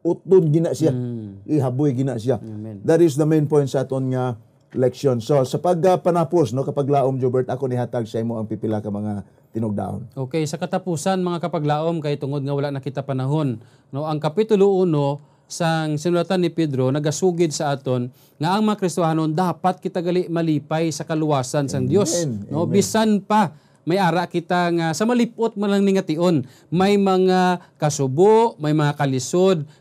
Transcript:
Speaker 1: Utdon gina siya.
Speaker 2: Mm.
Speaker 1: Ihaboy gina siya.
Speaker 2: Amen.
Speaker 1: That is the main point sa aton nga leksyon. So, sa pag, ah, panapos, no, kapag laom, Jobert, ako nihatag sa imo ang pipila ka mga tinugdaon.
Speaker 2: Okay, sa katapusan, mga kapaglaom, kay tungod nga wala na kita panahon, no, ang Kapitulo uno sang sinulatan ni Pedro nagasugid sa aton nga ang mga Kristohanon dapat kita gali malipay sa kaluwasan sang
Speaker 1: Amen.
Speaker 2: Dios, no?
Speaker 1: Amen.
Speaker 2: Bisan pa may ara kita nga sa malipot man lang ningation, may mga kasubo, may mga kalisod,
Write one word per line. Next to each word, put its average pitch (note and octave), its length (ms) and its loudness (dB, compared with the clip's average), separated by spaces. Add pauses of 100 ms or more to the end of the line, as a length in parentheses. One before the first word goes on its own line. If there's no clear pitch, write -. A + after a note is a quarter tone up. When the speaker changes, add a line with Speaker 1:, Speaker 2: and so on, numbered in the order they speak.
Speaker 1:
Utdon E3+ 460 4
gina D#3+ 240 2
siya. C#3+ 220 0
Speaker 2:
Mm. A2+ 560 -8
Speaker 1:
Ihaboy C#3 440 2
gina C3 220 -2
siya. A#2 240 -2
Speaker 2:
Amen. A2 420 -12
Speaker 1:
That D#3 200 2
is D#3+ 160 4
the D#3 80 2
main D3+ 240 2
point D3 180 2
sa C3 160 -2
aton C3 260 -4
nga B2+ 280 -2 (340)
leksyon. B2+ 480 0
So, C3+ 240 2
sa B2+ 160 -2
pag, F3+ 240 0
ah, F3+ 160 4
panapos, E3 540 0
no, C3 100 -2
kapag C#3+ 240 -2
laom, C3+ 300 0
Jobert, B2+ 320 0
ako B2+ 180 -4
nihatag B2 380 -4
sa A2+ 160 -6
imo A#2 160 -4
ang A2 100 -6
pipila A2 320 -4
ka G#2 100 -6
mga G2+ 360 -6 (260)
tinugdaon. G2+ 680 -6
Speaker 2:
Okay, C#3 300 -4
sa D3+ 100 -8
katapusan, F#3 600 -4
mga F3 240 -4
kapaglaom, D#3+ 560 -2
kay D3 180 -4
tungod C#3+ 240 -6
nga C#3 120 -4
wala C#3+ 180 -2
na C#3 80 -6
kita C3+ 240 -8
panahon, C3+ 560 -2 (320)
no, C#3+ 160 -6
ang D#3 100 -2
Kapitulo G3 640 4
uno D3 400 2 (260)
sang D#3+ 520 -2
sinulatan F3 440 0
ni E3+ 80 2
Pedro C#3+ 400 0
nagasugid D#3 640 0
sa C#3+ 260 -2
aton B2+ 320 -2 (260)
nga F3 220 0
ang G#3+ 80 2
mga G#3 140 0
Kristohanon D#3+ 500 0
dapat F3+ 500 0
kita F3+ 220 -6
gali F3 260 0
malipay E3 640 -2
sa D3+ 160 -6
kaluwasan D3 640 -2
sang C3 160 -2
Speaker 1:
Amen. B2+ 80 0
Speaker 2:
Dios, F3 320 2 (240)
no? D#3 160 -2
Speaker 1:
Amen. D#3+ 80 -2
Speaker 2:
Bisan G#3 480 2
pa G#3+ 320 0 (300)
may F3+ 180 -2
ara F3 240 0
kita F3 480 -2
nga E3+ 200 0
sa G#3+ 120 0
malipot A#3 500 0
man G3+ 140 -2
lang G3+ 160 2
ningation, F3 560 2 (280)
may F#3+ 280 2
mga F#3 640 2 (160)
kasubo, D#3+ 800 2
may D3+ 160 -2
mga D3 240 2
kalisod, D3 720 0 (120)